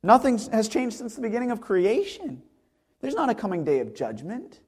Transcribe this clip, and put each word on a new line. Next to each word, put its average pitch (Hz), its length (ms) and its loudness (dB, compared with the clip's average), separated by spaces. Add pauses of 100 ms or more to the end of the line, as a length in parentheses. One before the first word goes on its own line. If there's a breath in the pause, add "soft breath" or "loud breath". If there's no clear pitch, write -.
Nothing 247 360 6
has 220 320 0
changed 254 280 -2
since 233 180 -12
the 269 60 -10
beginning 240 300 -2
of 226 80 -4
creation. 214 800 0 (600)
There's 277 140 -4
not 277 140 0
a 226 60 2
coming 180 300 -4
day 139 160 2
of 107 120 -6
judgment.' 135 760 -8